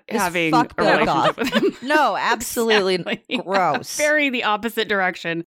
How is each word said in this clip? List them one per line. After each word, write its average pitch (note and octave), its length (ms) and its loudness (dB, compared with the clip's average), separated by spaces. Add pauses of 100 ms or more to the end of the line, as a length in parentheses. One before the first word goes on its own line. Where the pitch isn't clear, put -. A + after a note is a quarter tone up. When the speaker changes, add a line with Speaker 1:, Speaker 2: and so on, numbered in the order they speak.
Speaker 1:
is A#3+ 140 -2
Speaker 2:
having E3+ 300 0
Speaker 1:
fuck D#3 200 2
Speaker 2:
a - 40 -20
Speaker 1:
Bill F3 100 0 (140)
Speaker 2:
relationship D3+ 360 2
Speaker 1:
Goth. - 20 -20
Speaker 2:
with A#3+ 160 -4
him. - 280 0
<laughs> A#3+ 60 -10
Speaker 1:
No, C#4 300 2
absolutely G#3+ 760 0
Speaker 2:
Exactly. F#3 420 -6
Speaker 1:
gross. F3+ 600 -2
Speaker 2:
Very D4 320 2
the B3 160 -4
opposite G#3+ 420 -2
direction. F3+ 600 -2